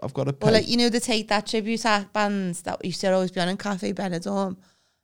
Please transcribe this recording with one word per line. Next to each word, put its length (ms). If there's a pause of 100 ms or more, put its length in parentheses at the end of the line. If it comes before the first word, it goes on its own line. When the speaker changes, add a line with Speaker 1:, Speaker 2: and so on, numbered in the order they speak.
Speaker 1:
I've 120
gotta 180
pay. 140
Speaker 2:
Well, 80
like, 160
you 80
know, 120
the 120
Take 260
That 200
tribute 380
act 280
bands 480
that 240
used 160
to 100
always 200
be 100
on 80
in 80
Cafe 360
Benidorm, 600 (480)